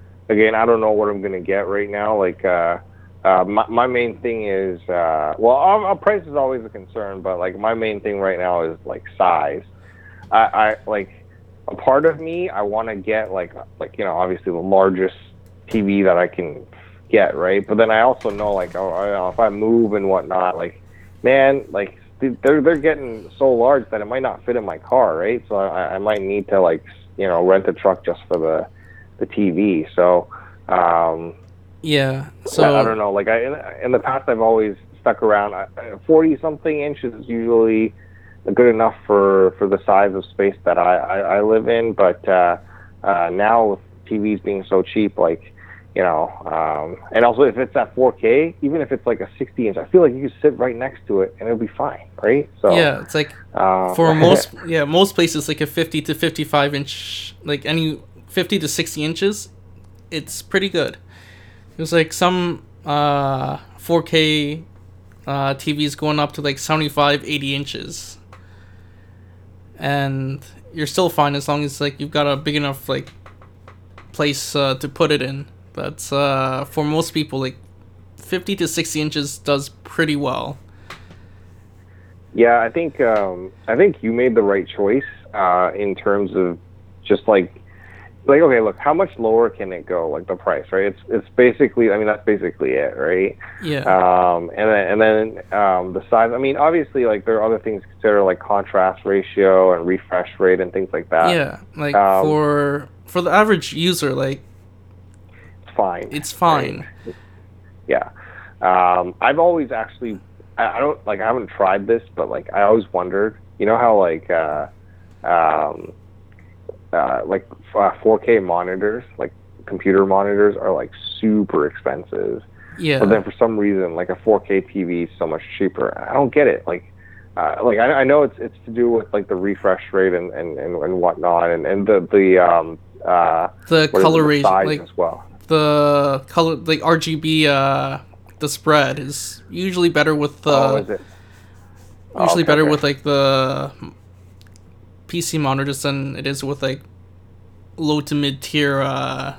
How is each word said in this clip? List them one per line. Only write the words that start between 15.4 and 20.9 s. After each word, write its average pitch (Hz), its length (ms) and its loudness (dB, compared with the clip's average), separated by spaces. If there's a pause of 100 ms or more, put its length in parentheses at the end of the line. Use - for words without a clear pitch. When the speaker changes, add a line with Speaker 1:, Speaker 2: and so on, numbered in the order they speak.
Speaker 1:
T 110 140 -2
V 101 220 2
that 90 120 4
I 90 100 2
can 80 400 -10 (440)
get, 104 260 2
right? 95 300 0
But 107 100 -2
then 110 140 4
I 110 100 4
also 120 300 2
know, 104 240 -4
like, 90 200 -4
oh, 92 140 -4
I, 92 400 -4
if 92 100 -6
I 110 120 4
move 110 420 2
and 98 160 -2
whatnot, 92 480 0
like, 85 240 -10 (420)